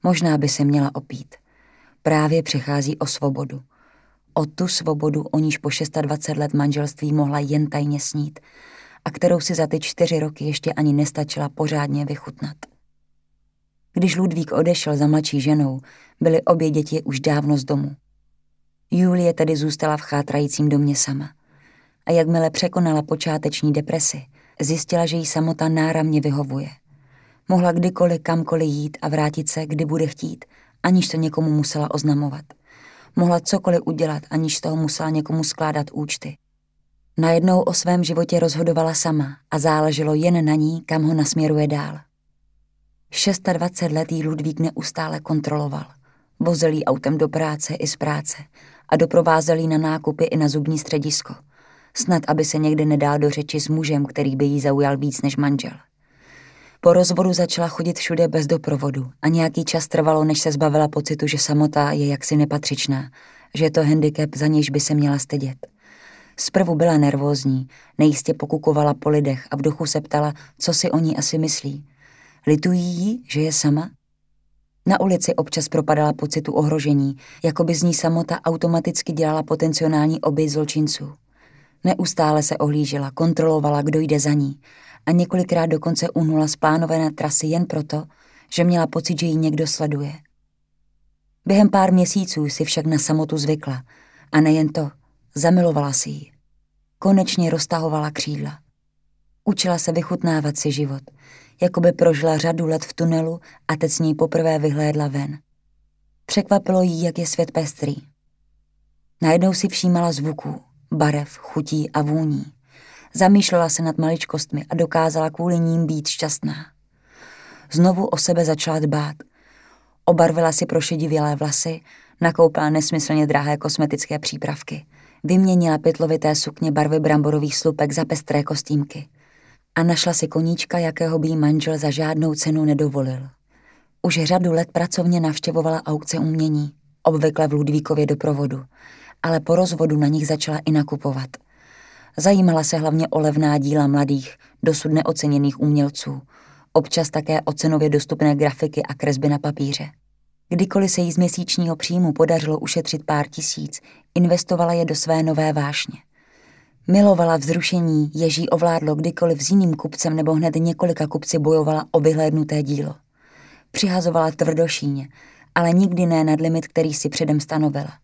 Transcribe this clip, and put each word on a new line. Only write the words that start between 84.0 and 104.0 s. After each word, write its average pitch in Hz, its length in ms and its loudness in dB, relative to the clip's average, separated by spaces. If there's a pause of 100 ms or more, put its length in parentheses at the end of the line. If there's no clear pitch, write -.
jde 151 200 0
za 147 120 0
ní, 143 280 0 (460)
a 160 60 2
několikrát 175 540 2
dokonce 160 440 -2
uhnula 156 380 2
z - 80 -4
plánované 160 560 2
trasy 151 340 -2
jen 170 200 0
proto, 151 380 -4 (480)
že 175 120 2
měla 175 220 4
pocit, 160 340 -4
že 175 60 0
ji 160 80 0
někdo 156 320 0
sleduje. 147 460 -4 (1300)
Během 196 240 6
pár 190 220 4
měsíců 180 560 0
si 147 160 -4
však 156 220 -2
na 156 120 2
samotu 156 400 0
zvykla. 143 440 -4 (500)
A 151 80 6
nejen 156 280 4
to, 151 220 -2 (440)
zamilovala 156 580 2
si - 180 -2
ji. 147 200 -14 (680)
Konečně 185 520 2
roztahovala 156 600 -2
křídla. 147 480 -8 (840)
Učila 180 340 0
se 170 140 -2
vychutnávat 160 640 -2
si 147 160 -2
život, 139 300 -4 (600)
jako 180 180 0
by 175 120 6
prožila 160 460 2
řadu 165 280 -2
let 156 180 -2
v - 100 -16
tunelu 165 460 -2 (280)
a 156 80 -2
teď 156 140 0
z - 80 -2
něj 160 160 2